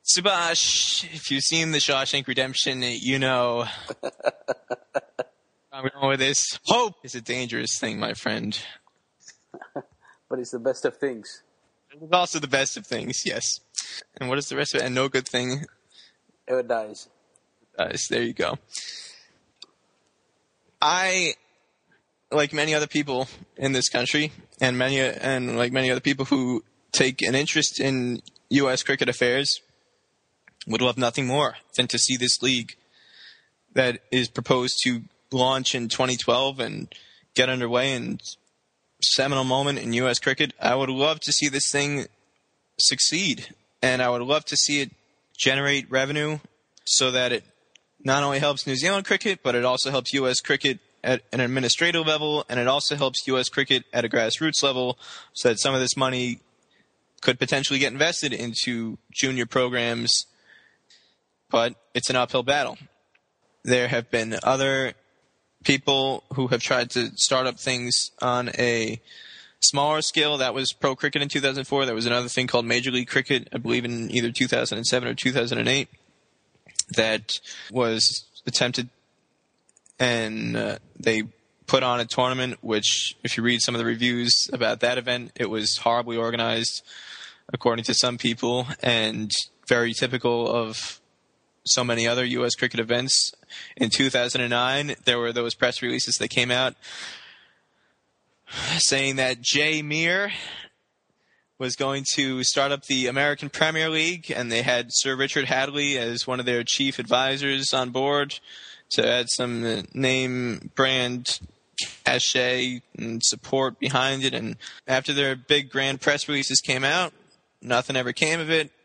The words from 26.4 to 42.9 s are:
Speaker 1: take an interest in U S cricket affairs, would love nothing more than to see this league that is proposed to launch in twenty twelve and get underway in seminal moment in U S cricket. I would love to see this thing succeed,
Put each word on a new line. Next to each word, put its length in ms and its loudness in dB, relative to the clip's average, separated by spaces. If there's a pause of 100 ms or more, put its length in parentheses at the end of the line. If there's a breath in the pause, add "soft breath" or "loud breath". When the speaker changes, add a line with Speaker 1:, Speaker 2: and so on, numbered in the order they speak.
Speaker 1:
take 300 2
an 120 2
interest 460 0
in 420 0 (280)
U 200 4
S 120 0
cricket 260 0
affairs, 520 0 (1080)
would 160 0
love 140 2
nothing 300 0
more 300 0 (200)
than 120 2
to 100 -2
see 180 2
this 260 0
league 340 0 (960 loud breath)
that 260 2 (100)
is 180 2
proposed 560 0
to 180 -2 (280)
launch 440 0
in 140 -4
twenty 280 0
twelve 420 0
and 340 -6 (420 loud breath)
get 140 8
underway 440 2
in 260 -4 (840)
seminal 420 2
moment 340 2
in 140 -4
U 160 2
S 100 2
cricket. 400 0
I 160 2
would 140 0
love 320 0
to 120 -4
see 160 2
this 220 0
thing 360 -2 (720)
succeed, 760 0 (280)